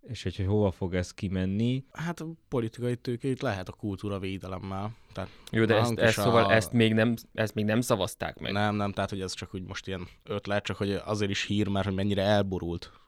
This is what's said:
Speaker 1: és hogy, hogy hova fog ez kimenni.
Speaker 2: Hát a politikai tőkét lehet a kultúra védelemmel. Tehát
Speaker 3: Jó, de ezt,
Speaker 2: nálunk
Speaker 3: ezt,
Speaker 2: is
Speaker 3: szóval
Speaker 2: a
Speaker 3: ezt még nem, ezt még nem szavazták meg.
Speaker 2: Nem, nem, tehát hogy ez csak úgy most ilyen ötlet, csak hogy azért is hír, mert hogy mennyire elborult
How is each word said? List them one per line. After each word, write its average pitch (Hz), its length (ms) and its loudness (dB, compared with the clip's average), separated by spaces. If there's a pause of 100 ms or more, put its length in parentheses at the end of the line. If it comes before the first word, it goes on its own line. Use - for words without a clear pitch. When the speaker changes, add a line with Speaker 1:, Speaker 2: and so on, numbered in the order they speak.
Speaker 1:
és 110 140 -8
hogy, 92 140 -2
hogy 95 100 0
hova 104 240 4
fog 90 240 -4
ez 90 200 0
kimenni. 101 760 0
Speaker 2:
Hát 165 280 -6
a 160 60 -8 (220)
politikai 120 480 -2
tőkét 127 460 -4
lehet 98 260 -2
a - 40 -12
kultúra 101 460 -4
védelemmel. 95 760 -6 (180)
Tehát 95 180 -8 (200)
Speaker 3:
Jó, 113 140 4
de 110 100 6
ezt, 107 80 6
Speaker 2:
nálunk 117 180 2
Speaker 3:
ezt, 113 160 4
Speaker 2:
is 104 80 2
Speaker 3:
szóval 113 200 6
Speaker 2:
a 101 100 4
Speaker 3:
ezt 110 180 2
még 110 220 4
nem, 113 200 4 (200)
ezt 110 200 -2
még 107 100 0
nem 107 160 2
szavazták 95 580 0
meg. 60 140 -4
Speaker 2:
Nem, 104 240 2
nem, 101 160 -2
tehát 98 180 -2
hogy 95 100 -6
ez 92 120 -4
csak - 220 -10
úgy 92 80 -6
most 92 240 -10
ilyen 90 200 -6 (180)
ötlet, 101 400 -2
csak 101 120 -6
hogy 98 280 0
azért 104 260 0
is - 140 -2
hír, 101 240 0
mert 98 180 0
hogy 98 80 0
mennyire 98 280 0
elborult 95 680 0 (160)